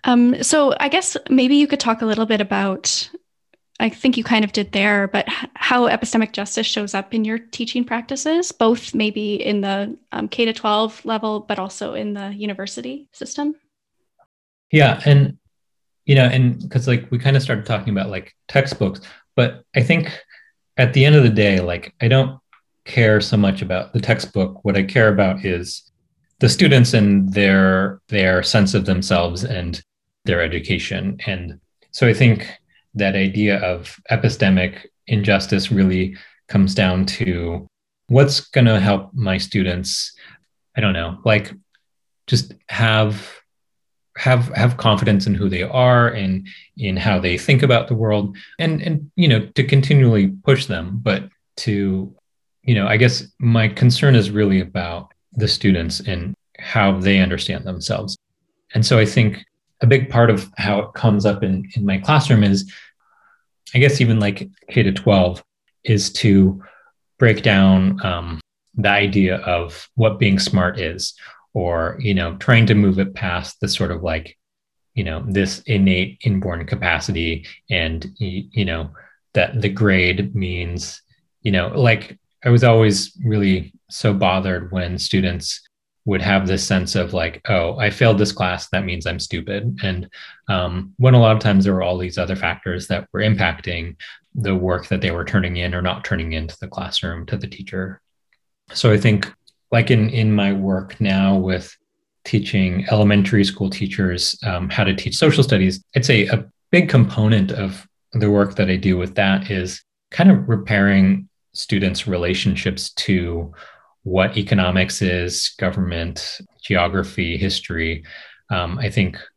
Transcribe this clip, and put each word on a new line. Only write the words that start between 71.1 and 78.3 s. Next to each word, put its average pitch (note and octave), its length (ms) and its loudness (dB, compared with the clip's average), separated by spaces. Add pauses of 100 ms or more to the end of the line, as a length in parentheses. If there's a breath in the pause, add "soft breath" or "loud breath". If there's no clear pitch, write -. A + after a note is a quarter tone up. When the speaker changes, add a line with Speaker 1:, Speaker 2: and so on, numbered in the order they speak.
Speaker 2:
or, E2+ 480 -4
you G#2+ 140 -2
know, E2+ 220 -2
trying A#2 300 4
to G#2+ 80 4
move G2 240 4
it F#2+ 160 -2
past F2 460 -8
the G2+ 80 -4
sort F2 240 -4
of, E2 100 -8
like, D#2+ 340 -6 (580)
you G#2 100 -4
know, D#2+ 240 -8
this G2 320 -2
innate G2 600 0
inborn F#2 440 -2
capacity E2 800 -4 (240 loud breath)
and, E2 340 -4 (160)
y-, F#2+ 300 -8